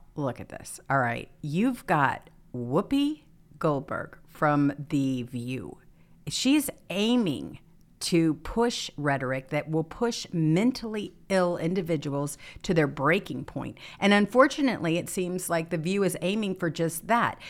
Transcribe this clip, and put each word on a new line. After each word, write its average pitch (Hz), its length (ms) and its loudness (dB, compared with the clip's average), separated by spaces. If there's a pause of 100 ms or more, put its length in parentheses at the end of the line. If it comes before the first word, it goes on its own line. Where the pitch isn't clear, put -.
(140)
look 135 260 -4
at - 80 -14
this. - 400 -16
All 135 120 2
right, 120 280 -2 (140)
you've 202 440 -2
got 143 440 0 (240)
Whoopi 208 680 0 (340)
Goldberg - 600 -2 (100)
from 147 420 4 (200)
The 135 320 0
View. 120 560 -8 (500)
She's 269 400 2 (220)
aiming 196 720 0 (400)
to 165 340 2
push - 640 -2
rhetoric 135 500 -2
that 151 220 -2
will 160 120 2
push 233 480 -4
mentally 208 840 0 (160)
ill 180 260 4
individuals 156 800 -2 (280)
to 190 100 2
their 156 120 4
breaking 139 580 0
point. - 340 -10 (200)
And 202 140 4
unfortunately, 208 840 4
it - 100 -6
seems 180 400 -4
like 165 220 -2
The 175 80 -2
View 190 240 0
is 175 180 0
aiming 190 360 -2
for 175 120 -2
just 160 380 -2
that. 220 320 0 (120)